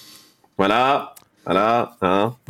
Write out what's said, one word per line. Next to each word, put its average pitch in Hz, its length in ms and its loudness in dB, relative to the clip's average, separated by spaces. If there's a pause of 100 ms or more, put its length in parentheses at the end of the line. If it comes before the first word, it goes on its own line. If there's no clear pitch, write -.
(580)
Voilà, 117 560 0 (320)
voilà, 110 560 0
hein. 98 320 0 (160)